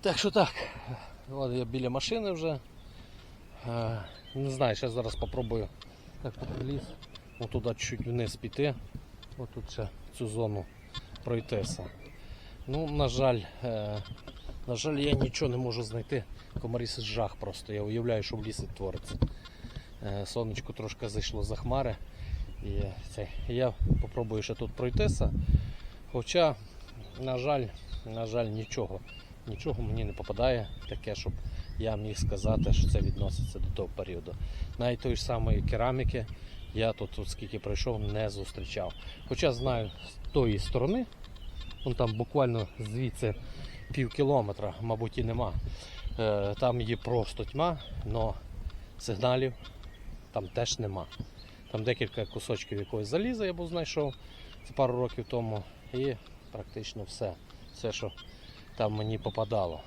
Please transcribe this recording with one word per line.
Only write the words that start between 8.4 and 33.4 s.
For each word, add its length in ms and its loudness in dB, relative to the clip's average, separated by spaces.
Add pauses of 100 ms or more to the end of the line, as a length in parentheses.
Отут 320 -8
ще 180 -4 (300)
цю 100 -2
зону 360 0 (600)
пройтися. 600 0 (800)
Ну, 200 0
на 220 4
жаль, 320 6 (240)
е, 380 0 (640)
на 100 0
жаль, 200 0
я 160 4
нічого 380 4
не 60 2
можу 260 0
знайти. 420 -2 (360)
Комарі, 260 -2
це 160 -4
жах 340 0
просто. 360 -6
Я 100 0
уявляю, 400 2
що 140 -2
в 100 -4
лісі 300 -4
твориться. 380 -4 (880)
Е, 240 -2
сонечко 460 -2
трошки 360 -6
зайшло 340 0
за 140 0
хмари. 400 2 (680)
І 60 -2 (400)
це, 180 -4 (200)
я 240 4 (300)
попробую 400 0
ще 120 -2
тут 180 -4
пройтися. 600 4 (800)
Хоча, 440 4 (640)
на 180 0
жаль, 280 4 (380)
на 220 -2
жаль, 200 2
нічого. 540 -2 (480)
Нічого 340 -2
мені 220 2
не 80 0
попадає 560 2 (200)
таке, 260 -4
щоб 180 -2 (460)
я 180 2
міг 220 -2
сказати, 540 6
що 160 10
це 120 8
відноситься 580 2